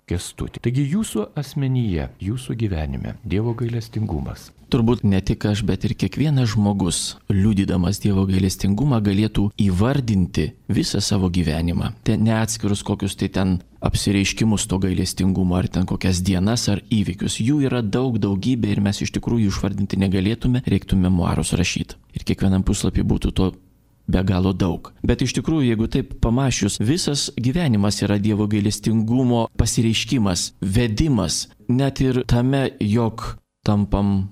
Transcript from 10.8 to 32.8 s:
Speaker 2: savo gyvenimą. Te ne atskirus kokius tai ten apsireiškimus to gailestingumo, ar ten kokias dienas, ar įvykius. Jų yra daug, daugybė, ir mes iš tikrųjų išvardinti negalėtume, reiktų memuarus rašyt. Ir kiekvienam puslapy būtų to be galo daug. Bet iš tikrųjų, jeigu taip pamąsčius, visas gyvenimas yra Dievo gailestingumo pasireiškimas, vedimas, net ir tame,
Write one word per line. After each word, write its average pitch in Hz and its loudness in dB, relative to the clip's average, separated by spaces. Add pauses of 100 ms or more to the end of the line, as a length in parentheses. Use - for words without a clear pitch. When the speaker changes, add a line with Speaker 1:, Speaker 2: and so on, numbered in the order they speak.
Speaker 2:
savo 98 0
gyvenimą. 85 0 (100)
Te 113 2
ne 110 2
atskirus 107 -2
kokius 101 -4
tai 98 -4
ten 95 0 (340)
apsireiškimus 101 0
to 95 -2
gailestingumo, 92 0
ar - 0
ten 90 0
kokias 90 0
dienas, 95 0
ar - -2
įvykius. 101 0
Jų 139 2
yra 123 -2
daug, 120 0
daugybė, 101 0
ir 101 0
mes 98 0
iš - -4
tikrųjų 110 0
išvardinti 98 -2
negalėtume, 101 0
reiktų 98 0
memuarus 90 2
rašyt. - -4 (240)
Ir - -10
kiekvienam 95 0
puslapy - 0
būtų - 0
to 95 2 (560)
be 92 2
galo 95 2
daug. - -2 (160)
Bet 120 2
iš 127 -2
tikrųjų, 139 0
jeigu 113 0
taip - -4
pamąsčius, 120 0
visas 143 0
gyvenimas 120 0
yra 101 2
Dievo 104 0
gailestingumo 113 0
pasireiškimas, 113 0 (160)
vedimas, 113 0 (260)
net 135 0
ir 127 2
tame, 127 2 (100)